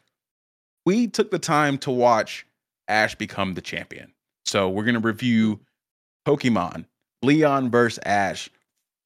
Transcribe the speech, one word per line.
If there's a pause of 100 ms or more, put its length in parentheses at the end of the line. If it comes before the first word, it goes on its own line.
(880)
we
took
the
time
to
watch (400)
Ash
become
the
champion. (320)
So
we're
gonna
review (680)
Pokemon, (360)
Leon
versus
Ash (560)